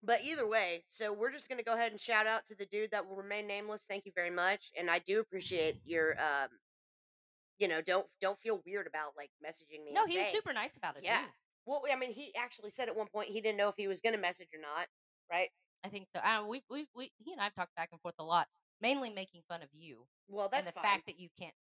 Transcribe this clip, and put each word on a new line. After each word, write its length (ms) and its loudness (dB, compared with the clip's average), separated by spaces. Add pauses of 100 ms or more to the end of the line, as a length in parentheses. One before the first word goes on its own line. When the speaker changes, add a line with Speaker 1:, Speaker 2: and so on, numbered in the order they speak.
Speaker 1:
But 220 4
either 240 0
way, 420 2
so 220 -2
we're 200 0
just 180 -12
gonna 140 -4
go 100 2
ahead 180 2
and 80 -10
shout 280 4
out 180 0
to 100 -16
the 100 -8
dude 260 -2
that 140 0
will 120 -10
remain 300 -4
nameless. 380 -6
Thank 200 -6
you 100 -14
very 140 0
much. 480 2
And 120 0
I 100 6
do 200 2
appreciate 680 0
your, 360 2
um, 280 2 (1080)
you 100 4
know, 140 2
don't, 260 4 (140)
don't 180 0
feel 260 -2
weird 220 -6
about, 300 -4
like, 140 -12 (140)
messaging 380 -12
me 80 -10
Speaker 2:
No, 120 4
Speaker 1:
and 80 2
Speaker 2:
he 60 2
was 100 2
Speaker 1:
saying 80 0
Speaker 2:
super 180 0
nice 240 -4
about 200 -4
it, 60 -16
Speaker 1:
Yeah. 220 2
Speaker 2:
too. 60 -14 (340)
Speaker 1:
Well, 260 -2
I 60 6
mean, 160 -4
he 220 -12
actually 340 -6
said 180 -4
at 80 -2
one 120 0
point 220 -4
he 120 -4
didn't 160 2
know 100 6
if 80 0
he 120 -2
was 120 -2
gonna 180 2
message 360 -2
or 80 -14
not, 260 -4 (420)
right? 200 2 (340)
Speaker 2:
I 60 -6
think 260 -12
so. 60 -4
Uh, 260 2
we, 220 -6
we, 260 -8
we, 220 -10
he 160 -14
and 80 -6
I've 120 -2
talked 220 -6
back 160 -4
and 100 -20
forth 180 -10
a 40 -8
lot, 240 4 (340)
mainly 280 0
making 400 -10
fun 120 -8
of 120 -16
you 340 -18 (220)
Speaker 1:
Well, 160 -2
Speaker 2:
and 80 0
Speaker 1:
that's 140 2
Speaker 2:
the 60 -8
Speaker 1:
fine. 100 -8
Speaker 2:
fact 240 4
that 120 -12
you 180 -16
can't 240 -12